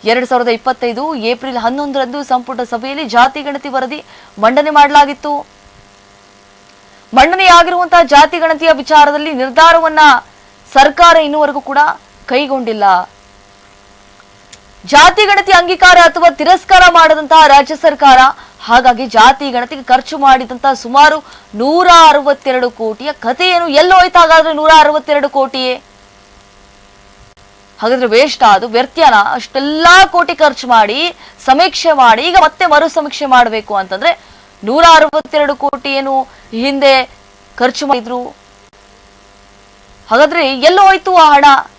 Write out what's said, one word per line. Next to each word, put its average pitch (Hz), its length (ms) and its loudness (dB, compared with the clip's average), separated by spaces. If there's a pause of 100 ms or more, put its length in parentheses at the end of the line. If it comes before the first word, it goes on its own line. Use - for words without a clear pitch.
ಎರಡ್ 240 240 -2
ಸಾವಿರದ 247 200 -2
ಇಪ್ಪತ್ತೈದು 240 640 -6
ಏಪ್ರಿಲ್ 240 420 -8
ಹನ್ನೊಂದರಂದು 269 680 -8
ಸಂಪುಟ 254 360 -8
ಸಭೆಯಲ್ಲಿ 262 440 -10
ಜಾತಿ 254 380 -2
ಗಣತಿ 285 260 -12
ವರದಿ 262 360 -8 (340)
ಮಂಡನೆ 262 320 -2
ಮಾಡಲಾಗಿತ್ತು. 285 760 -2 (1700)
ಮಂಡನೆಯಾಗಿರುವಂತಹ 349 880 2
ಜಾತಿ 302 360 2
ಗಣತಿಯ 320 340 -2
ವಿಚಾರದಲ್ಲಿ 294 600 0
ನಿರ್ಧಾರವನ್ನ 311 680 0 (720)
ಸರ್ಕಾರ 311 440 2
ಇನ್ನುವರೆಗೂ 294 440 -2
ಕೂಡ 277 180 -6 (480)
ಕೈಗೊಂಡಿಲ್ಲ. 226 840 -4 (1800)
ಜಾತಿ 359 400 2
ಗಣತಿ 392 260 0
ಅಂಗೀಕಾರ 359 460 4
ಅಥವಾ 339 320 2
ತಿರಸ್ಕಾರ 359 600 2
ಮಾಡದಂತಹ 311 560 2
ರಾಜ್ಯ 285 300 2
ಸರ್ಕಾರ, 285 420 2 (420)
ಹಾಗಾಗಿ 247 460 0
ಜಾತಿ 254 440 0
ಗಣತಿಗೆ 247 320 -8
ಖರ್ಚು 254 360 -4
ಮಾಡಿದಂತಹ 262 540 0
ಸುಮಾರು 285 520 0 (300)
ನೂರ 302 340 -2 (200)
ಅರವತ್ತೆರಡು 277 640 -2
ಕೋಟಿಯ 226 420 -10
ಕಥೆ 285 380 -4
ಏನು? 349 180 -2
ಎಲ್ಲೋಯ್ತು 359 500 2
ಹಾಗಾದ್ರೆ 320 340 2
ನೂರ 302 260 -2
ಅರವತ್ತೆರಡು 294 500 0
ಕೋಟಿ? 269 540 -6 (2000)
ಹಾಗಾದ್ರೆ 247 240 -2
ವೇಸ್ಟ್, 240 360 0
ಅದು 214 260 2
ವ್ಯರ್ಥನ? 262 460 0 (180)
ಅಷ್ಟೆಲ್ಲಾ 311 720 0
ಕೋಟಿ 349 300 -4
ಖರ್ಚು 285 340 -4
ಮಾಡಿ 240 480 -2 (300)
ಸಮೀಕ್ಷೆ 320 460 0
ಮಾಡಿ 247 300 2
ಈಗ 349 200 -2
ಮತ್ತೆ - 240 -2
ಮರು 311 220 0
ಸಮೀಕ್ಷೆ 294 380 -8
ಮಾಡ್ಬೇಕು 226 500 -2
ಅಂತಂದ್ರೆ, 196 420 -6 (460)
ನೂರ 269 200 -2 (100)
ಅರವತ್ತೆರಡು 302 600 -2
ಕೋಟಿ 277 320 -8
ಏನು 269 340 -6 (280)
ಹಿಂದೆ 269 600 -2 (480)
ಖರ್ಚು 262 280 -4
ಮಾಡಿದ್ರು, 247 480 -8 (1800)
ಹಾಗಾದ್ರೆ 277 500 0
ಎಲ್ಲೋ 349 220 2
ಹೋಯ್ತು 381 340 2
ಆ 311 160 4
ಹಣ? 285 120 2 (340)